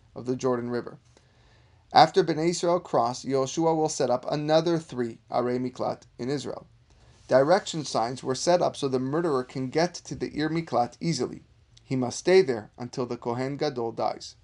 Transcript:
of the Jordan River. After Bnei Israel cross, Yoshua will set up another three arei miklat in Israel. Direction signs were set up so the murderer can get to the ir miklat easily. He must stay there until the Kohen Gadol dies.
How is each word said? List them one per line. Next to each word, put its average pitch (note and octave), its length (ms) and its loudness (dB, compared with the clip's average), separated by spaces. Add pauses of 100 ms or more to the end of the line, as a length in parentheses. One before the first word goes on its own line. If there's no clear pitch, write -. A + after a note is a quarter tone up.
(160)
of A#2+ 80 -12
the B2+ 100 -2
Jordan B2 360 -2
River. A#2+ 260 -6 (960)
After D#3+ 320 8
Bnei D#3+ 240 0
Israel F3 320 2
cross, B2 420 0
Yoshua C#3 540 0
will D#3 140 0
set C3 180 0
up B2 240 0
another D#3+ 460 2
three B2 400 -4 (120)
arei B2 300 0
miklat A#2+ 440 -4 (140)
in A#2+ 120 -6
Israel. B2 360 -6 (640)
Direction D3 560 4
signs B2 380 -2
were C3 120 -2
set F3 280 2
up C3 140 0
so C#3 120 -2
the B2+ 100 0
murderer C#3 460 0
can C3 240 -6
get D#3+ 240 0
to - 220 -14
the B2+ 200 -6
ir D3 140 -2
miklat D3+ 540 -2
easily. B2+ 400 -4 (420)
He C3+ 120 -4
must B2 240 -2
stay F#3 200 6
there A#2+ 380 -2
until B2 260 -6
the A#2+ 140 -6
Kohen C3 400 -4
Gadol B2+ 340 -4
dies. - 520 -6